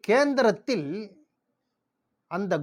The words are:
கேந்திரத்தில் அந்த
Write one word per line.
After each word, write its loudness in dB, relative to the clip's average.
கேந்திரத்தில் 2
அந்த -6